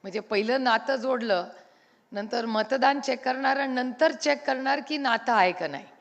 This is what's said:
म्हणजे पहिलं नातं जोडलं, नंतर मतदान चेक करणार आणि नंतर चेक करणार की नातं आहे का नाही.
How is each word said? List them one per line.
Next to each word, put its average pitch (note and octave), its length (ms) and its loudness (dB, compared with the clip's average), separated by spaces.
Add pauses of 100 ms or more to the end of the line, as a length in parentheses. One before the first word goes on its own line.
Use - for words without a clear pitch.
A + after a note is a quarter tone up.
म्हणजे G3 160 -6
पहिलं A3 440 0
नातं A#3+ 320 2
जोडलं, A3+ 520 0 (640)
नंतर G#3+ 340 -4
मतदान B3 540 2
चेक B3+ 260 -4
करणार C4+ 320 0
आणि C4+ 160 -2
नंतर B3+ 380 2
चेक C#4+ 340 0
करणार C4+ 420 0
की D4+ 100 -4
नातं A#3+ 360 0
आहे F#3 180 6
का E3+ 160 -6
नाही. C#3+ 180 -10 (160)